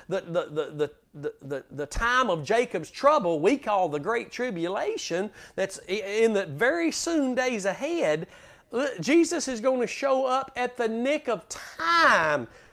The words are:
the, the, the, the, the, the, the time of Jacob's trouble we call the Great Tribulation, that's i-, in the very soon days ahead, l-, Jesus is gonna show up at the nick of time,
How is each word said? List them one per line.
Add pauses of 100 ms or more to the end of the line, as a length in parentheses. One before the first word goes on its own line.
the,
the,
the,
the, (240)
the,
the,
the
time
of
Jacob's
trouble
we
call
the
Great
Tribulation, (240)
that's (100)
i-,
in
the
very
soon
days
ahead, (440)
l-, (100)
Jesus
is
gonna
show
up
at
the
nick
of
time, (240)